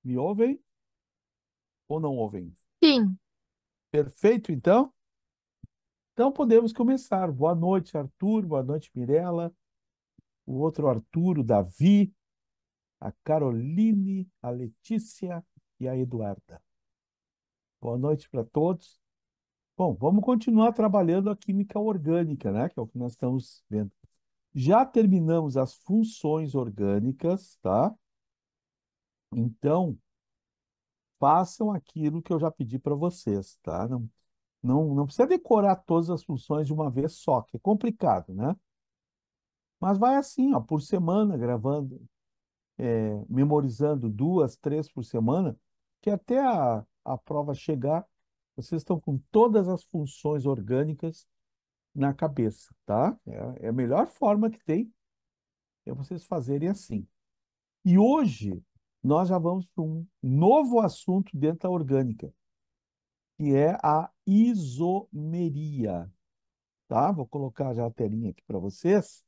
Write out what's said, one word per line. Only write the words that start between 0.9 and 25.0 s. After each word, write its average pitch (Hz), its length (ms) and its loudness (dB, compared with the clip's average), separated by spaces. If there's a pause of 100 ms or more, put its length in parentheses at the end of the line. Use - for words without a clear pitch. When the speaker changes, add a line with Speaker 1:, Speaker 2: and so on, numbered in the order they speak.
Speaker 1:
ou 156 120 -4
não 147 160 -2
ouvem? 101 380 -6 (300)
Speaker 2:
Sim. 226 340 4 (720)
Speaker 1:
Perfeito, 180 640 2
então? 185 420 4 (1200)
Então 262 180 2
podemos 226 400 4
começar. 226 600 0
Boa 151 240 0
noite, 175 420 0
Arthur. 190 480 -2
Boa 147 160 -2
noite, 143 320 -6
Mirela. 170 580 -2 (960)
O 131 140 -6
outro 151 280 0
Arthur, 160 520 0
o 127 40 0
Davi, 123 720 4 (840)
a - 120 -10 (120)
Caroline, 185 1040 0 (140)
a 123 80 -6
Letícia 175 920 -8 (360)
e 127 80 -6
a 127 100 -4
Eduarda. 110 640 -6 (1200)
Boa 117 160 -6
noite 143 320 -2
pra 120 140 -6
todos. 160 580 -4 (760)
Bom, 165 200 0
vamos 170 280 2
continuar 226 500 4
trabalhando 196 580 2
a 196 40 -2
química 202 440 -4
orgânica, 165 720 -2
né? 110 180 0
Que - 80 -10
é 123 60 -6
o 110 40 -8
que - 120 -12
nós 120 140 -6
estamos 127 540 -6
vendo. 104 240 -4 (600)
Já 180 320 4
terminamos 165 720 2